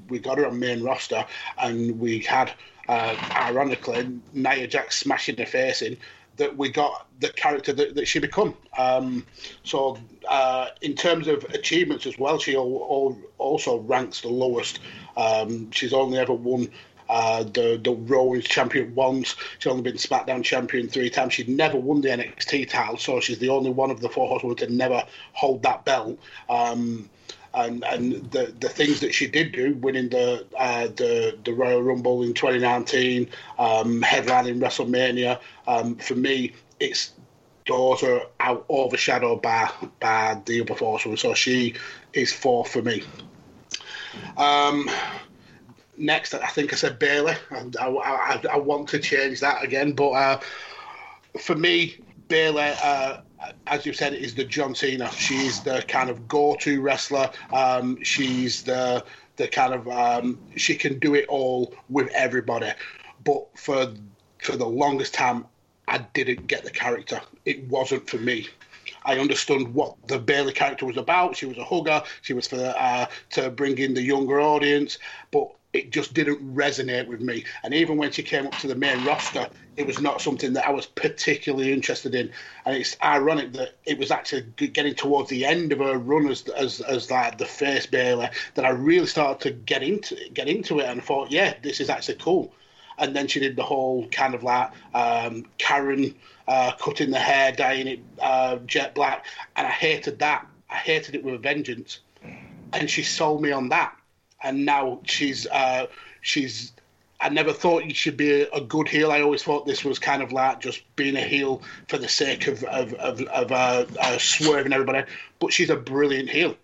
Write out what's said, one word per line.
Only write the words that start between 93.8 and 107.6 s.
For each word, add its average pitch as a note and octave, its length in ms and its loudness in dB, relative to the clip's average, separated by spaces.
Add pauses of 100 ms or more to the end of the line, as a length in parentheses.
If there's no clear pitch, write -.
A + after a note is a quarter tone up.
kind C3 260 0
of, A#2 80 -6
like, B2 280 0 (240)
um, A#2 500 0 (140)
Karen, C#3 560 0 (340)
uh, B2+ 320 4
cutting C#3+ 300 -2
the C3 80 0
hair, C3+ 340 4
dyeing C3+ 340 0
it, B2 140 -6 (220)
uh, C3 420 2
jet C3+ 300 -2
black, C#3 320 0 (300)
and C#3 100 0
I - 40 -2
hated D#3 500 0
that. D3 260 0 (240)
I - 60 -8
hated D3+ 400 -2
it C3 60 -6
with C3 120 -4
a A#2+ 40 -6
vengeance. C#3 600 -4 (720)
And - 160 -2
she - 140 0
sold D3+ 400 0
me C#3+ 100 2
on C3 160 -2
that. D#3 260 0 (480)
And C#3 240 -2
now C#3 380 2
she's, B2+ 420 -2
uh, C3 400 2 (340)
she's, B2 520 -4 (480)
I C#3+ 100 0
never D3+ 240 2
thought E3 380 2